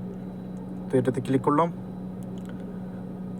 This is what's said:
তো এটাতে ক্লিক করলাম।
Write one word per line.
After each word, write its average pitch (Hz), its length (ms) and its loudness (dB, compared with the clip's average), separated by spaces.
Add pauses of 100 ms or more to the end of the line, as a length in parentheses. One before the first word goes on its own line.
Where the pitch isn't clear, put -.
(920)
তো 131 80 6
এটাতে 127 220 4
ক্লিক 127 220 4
করলাম। 160 300 6 (1700)